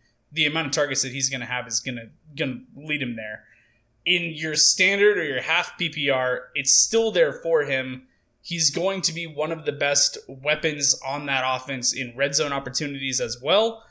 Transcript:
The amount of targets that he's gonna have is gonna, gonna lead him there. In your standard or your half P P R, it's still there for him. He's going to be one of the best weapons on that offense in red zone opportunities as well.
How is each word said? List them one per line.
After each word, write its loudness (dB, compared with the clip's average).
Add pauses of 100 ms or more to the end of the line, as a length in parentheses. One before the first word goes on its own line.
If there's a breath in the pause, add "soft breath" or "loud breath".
(320)
The 2
amount -2
of -4
targets 0
that -6
he's -2
gonna -4
have -6
is -2
gonna, -8 (260)
gonna -4 (160)
lead -4
him -4
there. -10 (600 soft breath)
In 0
your -6
standard 4
or 0
your -2
half -2
P -2
P -2
R, 0
it's 2
still 4
there 6
for 2
him. -4 (360 soft breath)
He's 2
going 0
to 0
be -6
one -4
of -6
the 0
best 2
weapons 0
on -4
that 0
offense -2
in -6
red 0
zone 0
opportunities -4
as -4
well. 2